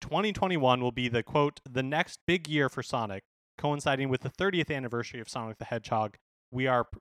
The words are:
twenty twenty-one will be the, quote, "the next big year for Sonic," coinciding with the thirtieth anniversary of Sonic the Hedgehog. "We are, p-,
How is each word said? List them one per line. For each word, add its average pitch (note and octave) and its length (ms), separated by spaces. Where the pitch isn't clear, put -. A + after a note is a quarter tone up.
twenty G3 320
twenty-one C#3 500
will B2 80
be B2 180
the, A#2 140
quote, D3 460
"the B2+ 140
next D3 440
big E3+ 220
year C#3+ 200
for B2+ 140
Sonic," G#2 400
coinciding C#3+ 520
with B2+ 140
the C3+ 80
thirtieth F3+ 400
anniversary A#2+ 500
of A2 80
Sonic A2+ 300
the - 80
Hedgehog. A2 500
"We B2+ 160
are, B2 180
p-, - 160